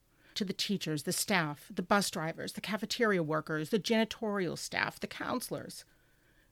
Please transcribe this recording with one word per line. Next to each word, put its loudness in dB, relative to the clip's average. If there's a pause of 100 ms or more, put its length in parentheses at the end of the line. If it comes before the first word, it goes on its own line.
(340)
to 0
the -2
teachers, 0
the 0
staff, 0
the -2
bus 4
drivers, -4
the -8
cafeteria 2
workers, 0
the 4
janitorial 0
staff, -2
the -4
counselors, -6 (680)